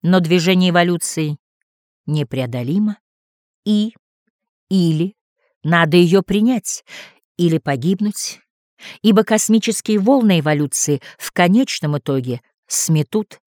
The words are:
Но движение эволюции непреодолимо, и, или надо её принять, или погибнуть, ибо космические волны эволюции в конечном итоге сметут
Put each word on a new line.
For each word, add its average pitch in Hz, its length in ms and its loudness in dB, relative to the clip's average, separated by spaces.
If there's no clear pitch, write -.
Но 180 180 2
движение 180 500 2
эволюции 170 680 -2
непреодолимо, 139 920 -4
и, 208 300 -2
или 175 460 0
надо 165 340 2
её 180 240 4
принять, 214 640 -2
или 165 200 0
погибнуть, 175 840 -4
ибо 214 220 4
космические 214 760 0
волны 214 400 2
эволюции 147 640 -2
в - 140 -14
конечном 180 680 0
итоге 127 440 -6
сметут - 800 -4